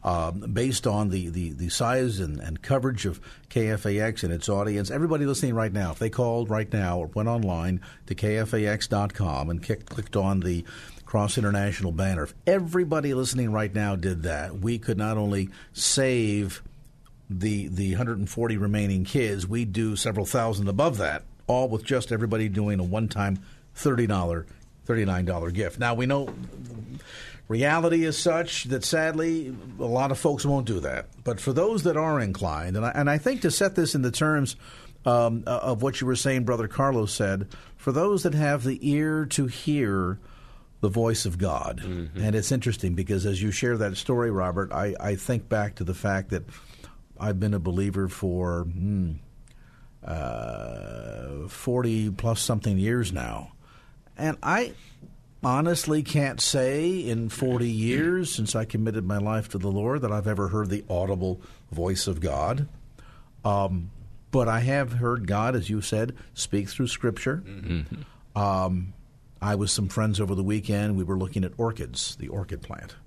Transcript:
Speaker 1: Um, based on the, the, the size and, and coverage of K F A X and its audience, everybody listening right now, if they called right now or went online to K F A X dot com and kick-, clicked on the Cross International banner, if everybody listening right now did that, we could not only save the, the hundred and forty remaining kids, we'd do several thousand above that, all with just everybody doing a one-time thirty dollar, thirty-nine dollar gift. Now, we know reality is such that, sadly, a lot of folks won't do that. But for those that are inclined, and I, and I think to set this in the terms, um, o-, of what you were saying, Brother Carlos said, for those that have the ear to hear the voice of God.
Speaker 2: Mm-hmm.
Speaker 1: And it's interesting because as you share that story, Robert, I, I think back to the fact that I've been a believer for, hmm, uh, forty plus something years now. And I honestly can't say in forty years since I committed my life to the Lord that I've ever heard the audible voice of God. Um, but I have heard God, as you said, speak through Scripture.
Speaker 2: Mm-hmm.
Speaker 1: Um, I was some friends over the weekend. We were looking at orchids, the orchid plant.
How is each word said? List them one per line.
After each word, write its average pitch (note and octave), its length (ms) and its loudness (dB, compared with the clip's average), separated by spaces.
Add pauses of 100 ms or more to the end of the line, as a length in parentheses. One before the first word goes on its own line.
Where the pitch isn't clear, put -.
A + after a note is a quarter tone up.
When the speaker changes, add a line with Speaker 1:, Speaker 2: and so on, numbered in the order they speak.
Speaker 1:
Um, E2+ 380 0 (120)
based B2 320 0
on G#2 240 2
the, F2+ 200 -2
the, E2+ 240 -4
the E2+ 160 -2
size A#2+ 500 2
and, D2+ 200 -2
and - 220 -6
coverage C3+ 460 2
of E2+ 120 -2 (300)
K A2 200 2
F G#2+ 180 0
A G2+ 120 2
X A2 240 0
and E2+ 80 0
its E2+ 160 -2
audience, G2+ 440 0
everybody D3+ 340 2
listening C3 300 0
right A2 180 0
now, F#2+ 180 0
if D2+ 60 -6
they A2+ 140 0
called A#2 400 0
right G#2+ 200 0
now F2+ 280 2
or D#2+ 80 -2
went G#2+ 220 0
online F#2 520 0 (240)
to - 80 -4
K G#2+ 240 2
F A2 160 0
A G#2+ 140 2
X G#2 200 0
dot G2+ 280 0
com D2+ 340 0
and E2+ 140 -2
kick-, - 240 -4
clicked - 280 -8
on F#2+ 260 4
the E2+ 220 0 (420)
Cross G#2 320 2
International G2+ 540 0
banner, F2+ 320 0
if - 100 -8 (140)
everybody E3 680 2
listening B2 380 0
right G#2+ 220 0
now G#2 220 2
did F2 280 0
that, E2 360 -4
we A2+ 200 0
could G#2+ 180 0
not A2 180 0
only G2+ 320 2 (240)
save A2 880 2 (680)
the, G2+ 380 0
the F#2 260 0
hundred A2+ 240 0
and G2 120 -2
forty A2+ 280 0
remaining G2+ 480 2
kids, G2+ 420 0
we'd A2+ 240 0
do A2 240 0
several G2+ 300 0
thousand A2 420 2
above A#2+ 300 2
that, D#2 260 0 (240)
all B2+ 220 2
with A2 160 -2
just B2 260 0
everybody A2 380 0
doing G#2 300 2
a F#2 40 2
one-time G2+ 560 0 (360)
thirty A#2+ 320 2
dollar, E2+ 400 0 (380)
thirty-nine F#2+ 400 2
dollar F2 260 -2
gift. F#2 280 -2
Now, A#2+ 140 2
we B2 140 0
know C#3 260 0 (1120)
reality E3 580 4
is D3+ 120 -2
such - 480 0
that, C3 180 -2
sadly, D#3+ 720 0 (240)
a C3 60 -2
lot B2 260 2
of C3 60 0
folks C#3+ 280 2
won't C#3 200 4
do G#2+ 140 0
that. C2+ 300 -4 (140)
But A#2 160 -2
for C3+ 140 -2
those F#3+ 300 4
that D#3+ 140 4
are D#3 220 2
inclined, F2+ 560 -2
and G#2+ 100 0
I, A#2+ 100 2
and C#3+ 140 4
I D3+ 100 4
think B3+ 220 0
to D#3+ 100 4
set F#3+ 240 2
this E3+ 180 2
in C#3 80 4
the B2 100 2
terms, D3+ 440 2 (500)
um, A#2 400 4
o-, A#2 140 0
of A2+ 240 0
what C3+ 180 0
you B2+ 60 0
were B2+ 80 2
saying, C3 300 2
Brother A2+ 220 0
Carlos B2 460 2
said, G2 360 0 (260)
for - 160 -2
those F3+ 320 2
that E3+ 100 2
have D3 300 2
the C3 160 0 (100)
ear D#3 380 2
to C#3+ 180 2
hear G2+ 720 0 (640)
the G#2+ 80 4
voice A2+ 360 2
of F2 120 -2
God. F2 440 -2
Speaker 2:
Mm-hmm. F2 400 -6
Speaker 1:
And G#2+ 140 2
it's G#2+ 160 0
interesting A2 420 0
because F#2 320 0
as G2 160 0
you G#2 100 0
share A#2+ 260 0
that G2+ 180 0
story, A#2+ 360 0
Robert, F#2 420 0
I, F#2+ 260 -2
I G2+ 160 0
think A#2 320 -2
back G#2 280 0
to - 100 -4
the F2+ 80 -2
fact F#2+ 380 -2
that F#2 120 -2 (760)
I've G2+ 200 0
been G#2 140 2
a G2+ 60 0
believer F#2 500 0
for, F2+ 540 0
hmm, F2 500 0 (880)
uh, A1+ 1400 -8
forty A#2 600 0
plus A2+ 320 0
something G#2+ 360 2
years A2+ 360 2
now. A#1 400 -6 (640)
And D#3 260 -2
I G#3+ 300 0 (720)
honestly D3+ 600 2
can't C#3 380 0
say D3+ 580 2
in A#2 300 -2
forty A#2+ 400 0
years C#3+ 640 2
since A2 220 -2
I A2 100 0
committed A2 400 0
my G2+ 120 0
life G#2+ 320 0
to - 80 -6
the G2 140 0
Lord A#2 300 0
that A2+ 100 0
I've G#2 160 0
ever G2 220 2
heard G#2+ 200 0
the G2+ 200 -2
audible F#2 520 0 (300)
voice F2+ 360 0
of E2+ 120 -2
God. F2 480 0 (800)
Um, F#2+ 460 2 (400)
but B2+ 160 4
I A2+ 140 2
have C3 320 2
heard A#2+ 340 0
God, A2 280 2
as F#2 140 -2
you G#2 120 0
said, A#2 340 0 (180)
speak G2 360 -2
through B2+ 180 -2
Scripture. F3 580 -2
Speaker 2:
Mm-hmm. - 920 -6
Speaker 1:
Um, F#2 540 0 (480)
I G#2 140 0
was G2 160 0
some G2 180 0
friends G#2+ 300 2
over G2+ 160 0
the F#2+ 80 0
weekend. G#2 540 0
We F#2 60 0
were F#2 140 0
looking F#2 260 0
at F2+ 140 -2
orchids, A2 580 -4
the - 140 -10
orchid - 320 -6
plant. - 340 -12 (120)